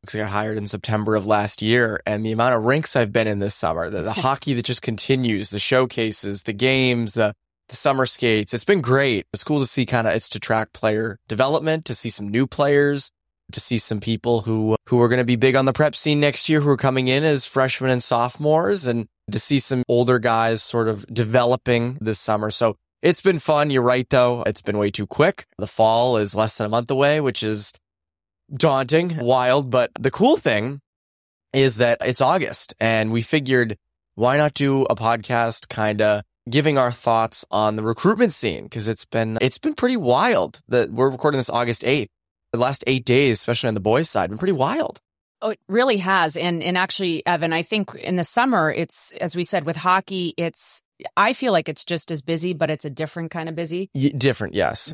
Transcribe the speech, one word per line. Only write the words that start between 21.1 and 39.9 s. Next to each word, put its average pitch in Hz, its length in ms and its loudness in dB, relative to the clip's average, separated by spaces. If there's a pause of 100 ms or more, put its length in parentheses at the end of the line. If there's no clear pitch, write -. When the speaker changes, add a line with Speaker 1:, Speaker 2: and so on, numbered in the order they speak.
Speaker 1:
developing 120 880 2
this 107 180 -2
summer. 107 300 -2
So 110 260 0 (280)
it's 165 180 2
been 185 160 2
fun. 147 320 2
You're 131 140 2
right, 123 260 2
though. 123 380 4
It's - 160 -4
been 104 160 -2
way 104 100 2
too 101 160 -6
quick. - 400 0 (140)
The 104 80 -6
fall 117 500 2
is 101 160 0
less 107 240 0
than 113 80 -2
a 104 40 -2
month 117 200 0
away, 143 320 2
which 127 220 -2
is 107 280 -4 (800)
daunting, 156 640 2
wild. 127 520 2
But 123 300 2
the 131 120 0
cool 254 260 4
thing 120 420 -2 (760)
is 135 240 4
that 120 240 2
it's 123 200 0
August, 151 580 0
and 110 320 0
we 113 100 0
figured, 127 560 0 (380)
why 123 220 2
not 151 180 2
do 135 300 2
a 117 100 2
podcast 117 760 -2
kinda 107 540 0 (260)
giving 139 300 2
our 123 120 2
thoughts 113 600 0
on 107 240 2
the 107 80 -4
recruitment 196 500 2
scene? 82 360 -6
'Cause 110 180 -6
it's 113 180 -4
been, 110 340 -2
it's - 200 -2
been 302 160 -4
pretty 247 220 0